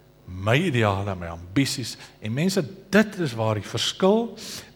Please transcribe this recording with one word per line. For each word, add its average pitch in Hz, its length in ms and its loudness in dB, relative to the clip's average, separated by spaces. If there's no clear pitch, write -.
My 95 300 0
ideale, 104 580 2
my 87 120 -8
ambisies, 95 680 -4
en 107 140 -6
mense, 185 280 0
dit 214 280 4
is 151 140 -2
waar 110 220 0
die 101 140 -4
verskil 214 680 2